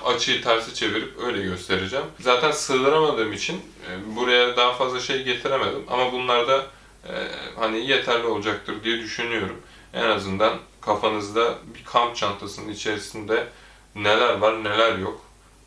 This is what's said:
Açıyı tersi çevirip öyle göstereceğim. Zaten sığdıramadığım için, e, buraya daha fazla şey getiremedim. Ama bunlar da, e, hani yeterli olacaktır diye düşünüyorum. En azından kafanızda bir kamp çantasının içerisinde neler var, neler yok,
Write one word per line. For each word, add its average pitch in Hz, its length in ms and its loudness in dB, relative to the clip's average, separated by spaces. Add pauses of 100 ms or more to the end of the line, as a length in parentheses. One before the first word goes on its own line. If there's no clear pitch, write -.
Açıyı 120 380 0
tersi 113 300 2
çevirip 110 500 -4
öyle 110 180 -2
göstereceğim. 95 640 -2 (140)
Zaten 123 320 4
sığdıramadığım 135 800 2
için, 160 220 -4
e, 107 600 -12
buraya 123 420 4
daha 123 160 4
fazla 127 260 0
şey 131 240 -2
getiremedim. 123 640 -2
Ama 123 240 0
bunlar 123 360 2
da, 139 180 4 (420)
e, - 40 -12 (440)
hani 113 320 -2
yeterli 123 400 2
olacaktır 107 560 -4
diye 117 160 -2
düşünüyorum. 110 640 -6 (320)
En 120 100 -2
azından 101 560 2 (220)
kafanızda 107 760 0 (180)
bir - 80 -20
kamp 120 320 2
çantasının 101 540 -6
içerisinde 107 800 -4 (480)
neler 110 380 4
var, 107 300 2
neler 107 340 2
yok, 95 240 -6 (460)